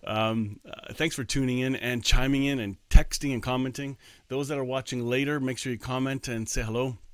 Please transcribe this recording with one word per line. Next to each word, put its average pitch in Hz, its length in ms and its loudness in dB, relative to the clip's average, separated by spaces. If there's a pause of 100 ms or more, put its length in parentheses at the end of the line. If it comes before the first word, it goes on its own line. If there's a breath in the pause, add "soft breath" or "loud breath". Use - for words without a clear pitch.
Um, 110 600 -2
uh, - 300 -14
thanks 156 200 -2
for 135 100 -4
tuning 127 340 0
in 131 180 0
and 123 280 -4
chiming 135 400 4
in 139 160 0
and 101 160 -4 (120)
texting - 440 6
and 117 100 -2
commenting. 131 560 -4 (300 loud breath)
Those 135 200 -4
that 147 100 -4
are 135 60 -2
watching 127 420 -4
later, 139 320 0
make 127 200 -2
sure 127 140 -4
you 113 60 -6
comment 131 500 -4
and 113 200 -4
say 127 140 -2
hello. 120 360 -2 (160)